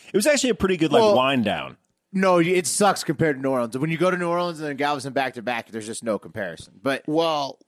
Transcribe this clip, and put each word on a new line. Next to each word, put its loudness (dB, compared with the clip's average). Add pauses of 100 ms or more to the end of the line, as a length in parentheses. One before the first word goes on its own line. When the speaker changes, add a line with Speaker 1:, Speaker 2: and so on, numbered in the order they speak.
Speaker 1:
it -2
was 0
actually 2
a 2
pretty 0
good, 0
like, 6
Speaker 2:
Well, 6
Speaker 1:
wind 2
down. -4 (360)
Speaker 2:
No, 4
it 2
sucks 2
compared 0
to -10
New -2
Orleans. -2
When -2
you -4
go 2
to -2
New -4
Orleans -2
and -6
then -6
Galveston -2
back -2
to -12
back, -6
there's -10
just -10
no -2
comparison. -12
But -2
Speaker 3:
Well, -2